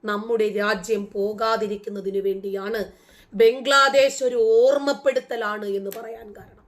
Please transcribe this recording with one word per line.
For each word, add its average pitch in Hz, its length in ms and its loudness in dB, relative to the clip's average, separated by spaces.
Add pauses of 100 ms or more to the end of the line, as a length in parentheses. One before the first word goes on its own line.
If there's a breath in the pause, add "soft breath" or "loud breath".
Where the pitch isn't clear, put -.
നമ്മുടെ 214 440 -2 (120)
രാജ്യം 208 440 -2 (120)
പോകാതിരിക്കുന്നതിനു 202 1120 -4
വേണ്ടിയാണ് 196 540 -6 (500 soft breath)
ബംഗ്ലാദേശ് 269 960 4
ഒരു 240 120 0 (200)
ഓർമ്മപ്പെടുത്തലാണ് 254 1080 0 (100)
എന്ന് 196 200 -8
പറയാൻ 226 300 -16 (100)
കാരണം. - 180 -20 (120)